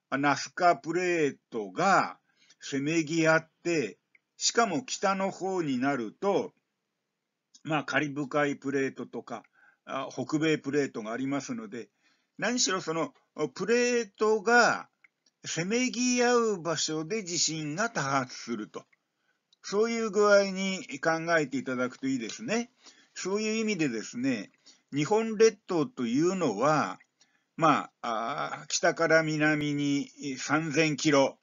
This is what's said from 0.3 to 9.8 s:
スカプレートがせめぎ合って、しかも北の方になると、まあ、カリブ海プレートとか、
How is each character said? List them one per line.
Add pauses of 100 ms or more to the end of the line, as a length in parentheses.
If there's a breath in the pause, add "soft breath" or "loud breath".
ス
カ
プ
レ
ー (140)
ト
が (420 soft breath)
せ
め
ぎ
合
っ (120)
て、 (380)
し
か
も
北
の
方
に
な
る
と、 (1120)
ま
あ、
カ
リ
ブ
海
プ
レ
ー
ト
と
か、 (420 soft breath)